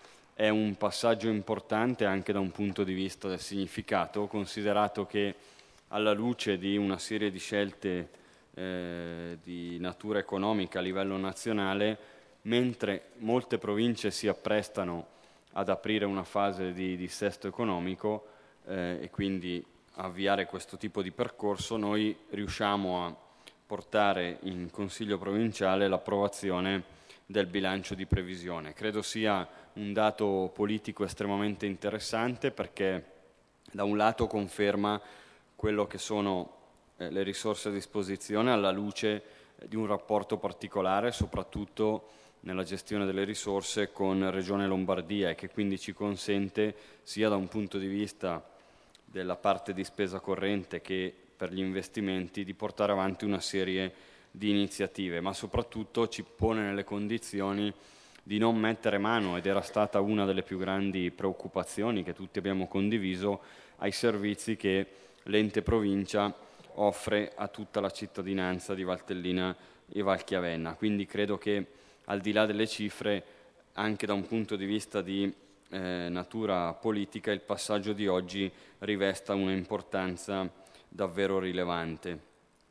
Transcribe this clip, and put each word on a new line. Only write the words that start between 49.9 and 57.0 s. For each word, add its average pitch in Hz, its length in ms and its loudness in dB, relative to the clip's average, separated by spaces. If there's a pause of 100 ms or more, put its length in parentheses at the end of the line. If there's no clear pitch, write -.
corrente 95 600 -2
che 92 320 -2 (240)
per 90 160 -4
gli 92 60 -4
investimenti, 95 840 -2
di 92 120 -8
portare 104 360 0
avanti 95 320 2
una 101 160 2
serie 92 540 0 (380)
di 101 180 0
iniziative, 95 720 0
ma 98 100 0
soprattutto 110 760 -2
ci - 160 -8
pone 110 400 2
nelle 98 200 -2
condizioni 101 880 0 (520)